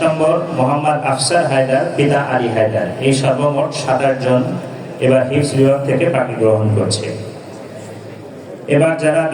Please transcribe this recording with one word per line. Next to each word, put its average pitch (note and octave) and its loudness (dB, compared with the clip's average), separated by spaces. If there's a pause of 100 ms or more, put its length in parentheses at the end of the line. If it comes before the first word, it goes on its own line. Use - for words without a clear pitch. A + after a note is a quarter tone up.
নম্বর, D#3 0 (220)
মোহাম্মদ D3 0 (140)
আফসার E3 0
হায়দার, C3 2 (120)
পিতা C#3+ 2 (140)
আলী B2 0
হায়দার। A#2 0 (180)
এই C3+ 4
সর্বমোট C#3 0 (120)
সাতাশ C3 2 (100)
জন B2+ 4 (600)
এবার B2+ 6
হিফজ C#3+ 0
বিভাগ C#3 4
থেকে D#3+ 2
পাখি B2 -2
গ্রহণ G#2+ 4
করছে। G#2 0 (1700)
এবার D#3+ 4
যারা D#3 2 (120)